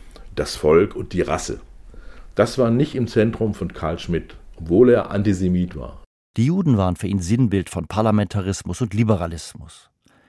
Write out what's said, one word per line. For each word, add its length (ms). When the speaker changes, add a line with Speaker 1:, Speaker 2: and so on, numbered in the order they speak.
Speaker 1:
das 180
Volk 400
und 200
die 80
Rasse. 380
Das 220
war 120
nicht 240
im 140
Zentrum 460
von 180
Carl 260
Schmitt, 380
obwohl 340
er 200
Antisemit 640
war. 240
Speaker 2:
Die 80
Juden 320
waren 180
für 120
ihn 120
Sinnbild 480
von 180
Parlamentarismus 920
und 140
Liberalismus. 960